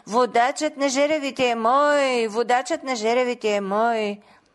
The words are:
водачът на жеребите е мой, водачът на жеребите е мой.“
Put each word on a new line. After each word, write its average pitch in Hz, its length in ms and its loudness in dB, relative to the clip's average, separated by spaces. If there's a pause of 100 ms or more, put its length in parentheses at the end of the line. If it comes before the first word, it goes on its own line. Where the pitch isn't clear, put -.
водачът 247 680 0
на 277 120 0
жеребите 277 600 0
е 233 60 0
мой, 262 720 2
водачът 247 560 -2
на 262 120 -4
жеребите 233 580 0
е 202 60 0
мой.“ 208 600 -2 (340)